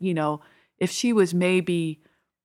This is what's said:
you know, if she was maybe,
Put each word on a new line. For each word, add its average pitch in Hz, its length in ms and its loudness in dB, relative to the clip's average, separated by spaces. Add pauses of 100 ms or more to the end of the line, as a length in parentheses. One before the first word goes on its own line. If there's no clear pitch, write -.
you 180 140 -2
know, 151 260 -2 (380)
if 185 120 -2
she 240 220 -2
was 190 220 2
maybe, 175 680 0 (440)